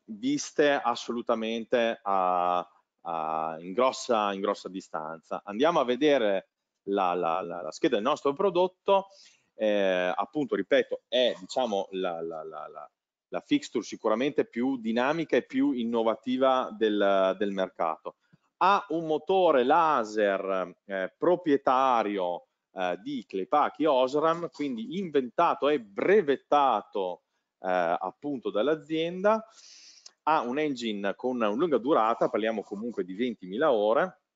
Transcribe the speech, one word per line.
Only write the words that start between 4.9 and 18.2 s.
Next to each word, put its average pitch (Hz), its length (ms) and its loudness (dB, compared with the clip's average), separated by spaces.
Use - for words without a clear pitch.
Andiamo 143 340 0
a 131 60 2
vedere 123 640 2
la, 95 240 2
la, 87 260 0
la, 87 220 -8
la 78 100 -10
scheda 139 240 0
del 104 80 -2
nostro 143 300 0
prodotto, 185 760 0
eh, 95 580 2
appunto, 120 400 -4
ripeto, 101 540 0
è, 120 320 2
diciamo, 101 520 -2
la, 90 300 -4
la, 82 220 -8
la, 78 240 -14
la, 73 240 -18
la 87 100 -6
fixture 139 420 -2
sicuramente 117 600 -2
più 127 360 -4
dinamica 127 560 -2
e 123 80 2
più 135 280 0
innovativa 120 1040 0
del, 98 600 2
del 101 140 -2
mercato. 90 640 -4